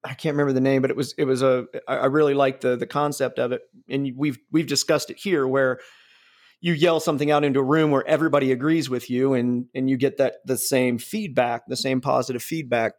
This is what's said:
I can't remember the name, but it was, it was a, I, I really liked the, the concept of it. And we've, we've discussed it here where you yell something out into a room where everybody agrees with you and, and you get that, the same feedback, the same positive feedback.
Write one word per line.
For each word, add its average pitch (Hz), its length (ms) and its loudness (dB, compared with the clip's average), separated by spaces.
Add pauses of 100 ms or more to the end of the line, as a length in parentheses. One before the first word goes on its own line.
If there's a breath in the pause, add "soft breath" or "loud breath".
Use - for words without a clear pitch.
I - 120 -12
can't 151 220 -4
remember 143 180 2
the 131 80 2
name, 135 200 4
but 131 100 0
it - 40 -2
was, 131 220 -4
it 156 80 0
was 131 160 0
a, 127 240 2 (200)
I, 131 120 -4
I 113 80 0
really 143 280 4
liked 135 280 0
the, 123 160 0
the - 100 -4
concept 143 500 -2
of 123 140 -2
it. 123 120 -6 (260)
And 139 260 -4
we've, 135 240 -4 (100)
we've 156 160 0
discussed 143 440 -2
it - 100 -14
here 160 260 0
where 131 340 0 (840 loud breath)
you 175 100 0
yell 160 300 4
something 147 300 0
out 147 120 4
into 139 160 2
a 139 40 2
room 151 280 4
where 135 160 0
everybody 147 460 2
agrees 143 360 0
with 123 200 -6
you 131 240 2
and, 123 320 0 (100)
and 131 140 -2
you 135 80 0
get 135 180 0
that, 135 200 0 (100)
the 131 100 -2
same 127 440 0
feedback, 123 680 -4
the 127 80 -6
same 131 240 -2
positive 127 420 -2
feedback. 120 580 -4